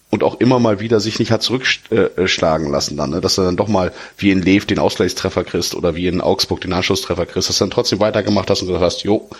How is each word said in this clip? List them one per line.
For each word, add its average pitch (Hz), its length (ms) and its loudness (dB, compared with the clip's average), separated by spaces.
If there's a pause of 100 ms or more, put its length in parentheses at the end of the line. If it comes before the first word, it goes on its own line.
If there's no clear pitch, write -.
(100)
und 107 120 0
auch - 180 0
immer 127 180 4
mal 107 220 2
wieder 113 200 2
sich 107 180 -4
nicht 113 140 0
hat 110 100 2
zurückschlagen 90 1300 0
lassen 71 260 -4
dann, 71 140 -4
ne? 87 100 -4
Dass 90 160 0
du 98 60 2
dann 90 140 0
doch 104 120 0
mal 92 240 0 (240)
wie 98 140 2
in 95 120 4
Lev 95 240 4
den 95 120 0
Ausgleichstreffer 90 680 0
kriegst - 300 -4
oder 85 200 -2
wie 87 120 -4
in 87 140 0
Augsburg 92 400 0
den 92 120 -6
Anschlusstreffer 90 540 -2
kriegst, - 220 -4
dass - 100 -2
du 110 60 2
dann 92 60 0
trotzdem 107 300 0
weitergemacht 104 480 2
hast 98 140 0
und 92 60 -4
gesagt 87 160 0
hast, - 180 0
„Jo, 104 260 0 (120)